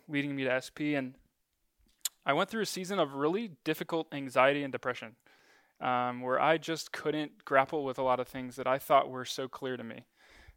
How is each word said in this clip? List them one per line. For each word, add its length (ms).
leading 260
me 80
to 80
S 180
P. 260
And 180
I 80
went 160
through 140
a 20
season 340
of 140
really 380
difficult 500
anxiety 500
and 100
depression, 420
um, 400
where 220
I 160
just 340
couldn't 540
grapple 400
with 120
a 60
lot 160
of 80
things 300
that 100
I 100
thought 320
were 140
so 240
clear 300
to 80
me. 200